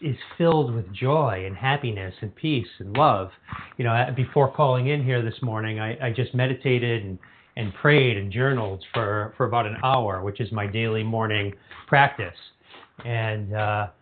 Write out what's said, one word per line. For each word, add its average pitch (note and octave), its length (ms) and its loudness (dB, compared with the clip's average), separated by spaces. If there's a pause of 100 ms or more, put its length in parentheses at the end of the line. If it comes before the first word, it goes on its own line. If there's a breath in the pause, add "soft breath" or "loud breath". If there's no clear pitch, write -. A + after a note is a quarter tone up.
is C3+ 140 -4 (200)
filled D#3 380 2
with G2 180 -4
joy B2 540 0
and F#2+ 100 -8
happiness A2 640 -2
and G#2 140 -10
peace D3 320 -2 (140)
and G2 160 -6
love. A2 340 4 (460 loud breath)
You B2+ 80 -2
know, A#2 80 2
a-, B2+ 200 2
before C3 400 2
calling B2+ 360 2
in D3 160 0
here B2 180 2
this A2+ 180 -6
morning, A2 380 -4
I, A2+ 300 -4
I - 20 -2
just A#2+ 240 -2
meditated B2 680 0
and, F#2 140 -8 (380 loud breath)
and G#2+ 180 -4
prayed C3+ 420 4
and G2 160 -6
journaled A2+ 600 0
for, G#2+ 440 -2
for B2+ 100 0
about A2+ 200 2
an G#2 180 -6
hour, A#2 360 2
which G2 200 -6
is G#2+ 100 -4
my G#2+ 160 -2
daily A2 380 -2
morning G#2+ 500 0 (320 loud breath)
practice. C#3 480 4 (680 loud breath)
And, A2 500 -2
uh, G#2 340 0 (140 soft breath)